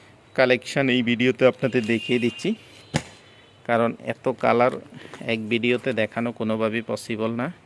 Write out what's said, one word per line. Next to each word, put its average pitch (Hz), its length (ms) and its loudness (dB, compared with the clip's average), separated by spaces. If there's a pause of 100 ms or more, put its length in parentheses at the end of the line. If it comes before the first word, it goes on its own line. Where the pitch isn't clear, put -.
(340)
কালেকশন 127 560 2
এই 127 140 2
ভিডিওতে 123 440 4
আপনাদের 123 380 0
দেখিয়ে 117 340 0
দিচ্ছি, 139 360 -2 (1080)
কারণ 117 320 0 (100)
এত - 240 -4 (100)
কালার 120 320 4 (480)
এক 113 300 -4
ভিডিওতে 120 440 0
দেখানো 117 380 -2
কোনোভাবেই 110 500 -2
পসিবল 110 500 -4
না। 123 220 -6 (120)